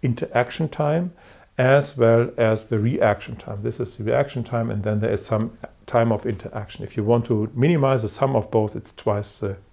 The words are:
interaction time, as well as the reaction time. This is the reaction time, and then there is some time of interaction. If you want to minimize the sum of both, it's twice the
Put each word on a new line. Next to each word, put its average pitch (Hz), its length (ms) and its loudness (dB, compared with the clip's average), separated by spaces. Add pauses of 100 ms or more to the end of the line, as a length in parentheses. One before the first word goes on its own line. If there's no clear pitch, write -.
interaction 127 680 -2
time, 160 440 -2 (440)
as 139 400 4
well 117 400 6
as 110 320 2
the 113 100 0
reaction 110 580 0
time. 101 260 -12
This 113 180 -6
is - 160 -8
the 107 80 -8
reaction 123 400 0
time, 117 260 -2
and 104 120 -4
then 107 180 0
there 110 120 0
is 104 120 -4
some 110 320 -2 (300)
time 117 260 2
of 104 140 -4
interaction. 107 580 -8
If - 120 -14
you 107 80 -2
want 117 220 2
to 107 280 0
minimize 135 480 2
the 107 60 -4
sum 135 280 0
of 107 140 -2
both, 110 260 0
it's - 160 -14
twice 104 440 -4
the 98 200 -6 (160)